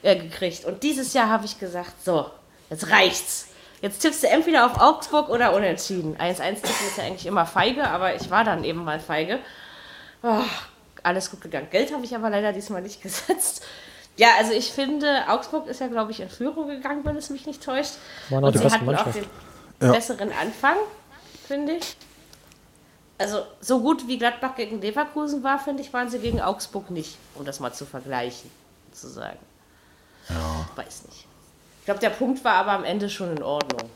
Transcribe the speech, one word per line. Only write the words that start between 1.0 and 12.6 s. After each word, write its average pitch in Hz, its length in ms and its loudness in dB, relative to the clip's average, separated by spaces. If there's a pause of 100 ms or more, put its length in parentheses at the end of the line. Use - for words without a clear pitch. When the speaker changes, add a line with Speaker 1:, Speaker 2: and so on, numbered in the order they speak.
Speaker 1:
Jahr 226 160 4
habe 220 160 2
ich - 140 -10
gesagt, 175 340 -8 (100)
„So, 170 260 2 (400)
jetzt 160 200 -8
reicht's. - 580 4 (340)
Jetzt 202 200 -6
tippst 311 220 2
du 226 40 4
entweder 302 380 6
auf 247 140 2
Augsburg 302 500 6
oder 233 260 4
Unentschieden.“ 185 640 0
Eins 180 200 -2
eins 196 220 -2
tippen 214 260 -2
ist - 100 -6
ja 190 80 -4
eigentlich 180 200 -8
immer 175 200 2
feige, 247 440 2
aber 180 260 2
ich - 140 -8
war 208 140 4
dann 180 200 2
eben 165 200 -2
mal 156 160 -2
feige. 160 400 -2 (840)
Oh, 226 180 2 (640)
alles 185 280 0
gut 190 100 -18
gegangen. 156 300 -8
Geld 269 220 2
habe 247 120 -6
ich 240 100 -8
aber 220 140 -2
leider 208 240 0
diesmal 190 280 -6